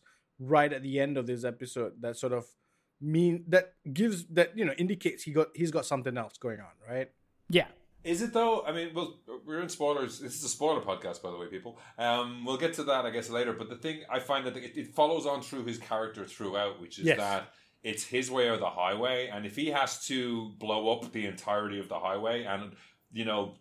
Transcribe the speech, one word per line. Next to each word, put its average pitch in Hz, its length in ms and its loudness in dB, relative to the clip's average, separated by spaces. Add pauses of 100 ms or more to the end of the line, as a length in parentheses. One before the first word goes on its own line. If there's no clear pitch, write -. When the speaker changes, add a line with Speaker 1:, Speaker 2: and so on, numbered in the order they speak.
(400)
Speaker 1:
right 147 320 6
at 135 120 -4
the 135 160 0
end 139 180 2
of 123 80 0
this 120 180 -4
episode 123 580 -4
that 117 160 -4
sort 123 160 0
of 120 120 -2 (560)
mean, 170 460 4
that 185 260 6 (200)
gives, 190 340 2
that, 165 280 4
you 220 100 2
know, 139 80 2
indicates 180 500 0
he 151 80 -8
got, 156 240 6
he's 160 160 0
got 151 140 0
something 127 320 -2
else 110 200 -6
going 113 220 -6
on, 95 80 -16 (200)
right? 131 220 -4 (400)
Speaker 2:
Yeah. 170 180 4 (360)
Speaker 3:
Is 170 180 0
it 233 120 -4
though? 226 300 4
I 151 80 -2
mean, 165 220 -4
well, - 260 -4 (260)
we're 156 160 -4
in 170 80 -6
spoilers. 135 500 0
This 131 160 -10
is - 80 -8
a 131 60 -4
spoiler 147 320 2
podcast, 92 420 -4
by 90 80 -6
the 87 60 -8
way, 87 100 -8
people. 95 320 -12 (180)
Um, 120 480 0
we'll 131 120 -2
get 165 180 0
to 156 80 -4
that, 131 220 2
I 117 40 -2
guess, 117 200 -4
later. 120 240 0
But 113 160 -8
the 120 60 -10
thing 156 340 -6
I 127 100 0
find 135 260 -2
that 117 100 -4
it, 123 220 -10
it - 180 -8
follows 151 300 4
on 139 160 0
through 123 240 -8
his 113 140 -4
character 107 460 -4
throughout, 101 540 -2
which 85 200 -14
is 165 60 -4
Speaker 1:
Yes. 143 120 6
Speaker 3:
that 98 320 0 (340)
it's 110 200 -4
his 127 280 -2
way 123 180 4
or 110 80 2
the 95 120 0
highway. 107 600 0
And 104 140 -6
if 98 100 -8
he 151 120 -2
has 139 400 0
to 120 500 -2
blow 110 340 2
up 120 200 0
the 107 140 -2
entirety 104 540 -2
of 92 100 -8
the 87 100 -4
highway 107 440 0
and, 101 300 -4 (380)
you 113 120 -4
know, 104 380 0